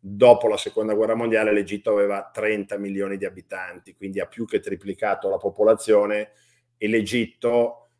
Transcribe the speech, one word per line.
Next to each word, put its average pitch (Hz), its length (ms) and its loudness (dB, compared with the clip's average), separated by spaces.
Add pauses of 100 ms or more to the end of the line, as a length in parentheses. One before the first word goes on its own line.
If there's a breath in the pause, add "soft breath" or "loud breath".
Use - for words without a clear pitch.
Dopo 113 460 6
la 104 100 0
seconda 107 360 -4
guerra 107 200 2
mondiale 113 380 2
l'Egitto 104 400 -2
aveva 101 420 0
trenta 107 440 -4
milioni 98 400 -6
di 95 80 -8
abitanti, 92 720 -14
quindi 98 240 -8
ha 87 80 -6
più 117 180 -10
che 104 160 -2
triplicato 98 680 -6
la 95 80 -2
popolazione, 104 920 2 (460 soft breath)
e 107 100 -6
l'Egitto 117 1000 -2 (100)